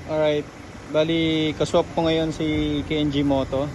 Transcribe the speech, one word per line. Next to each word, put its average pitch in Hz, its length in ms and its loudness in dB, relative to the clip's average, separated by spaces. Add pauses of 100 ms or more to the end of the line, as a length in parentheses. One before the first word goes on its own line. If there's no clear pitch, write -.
Alright, 151 400 0 (480)
bali, 160 640 2
kaswap 165 400 2
ko 165 80 2
ngayon 160 240 2
si 151 560 -2
K 156 160 -2
N 151 80 2
G 143 160 0
Moto 135 400 0 (100)